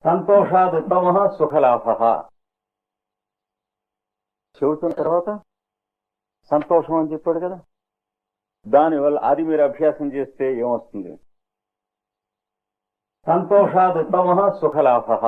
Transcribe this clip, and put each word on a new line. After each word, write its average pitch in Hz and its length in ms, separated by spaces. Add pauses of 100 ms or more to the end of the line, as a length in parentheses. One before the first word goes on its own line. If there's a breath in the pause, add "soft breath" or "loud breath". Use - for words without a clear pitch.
సంతోషాదుత్తమః 180 1120 (200)
సుఖలాభః. 127 640 (2500)
శౌచం 156 440
తర్వాత 170 280 (1200)
సంతోషం 156 500
అని 156 120
చెప్పాడు 165 320
కదా, 180 140 (1080)
దానివల్ల 147 520 (120)
అది 156 180
మీరు 151 180
అభ్యాసం 147 500
చేస్తే 135 300 (160)
ఏమొస్తుంది? 110 500 (2250)
సంతోషాదుత్తమః 180 1120 (220)
సుఖలాభః. 127 640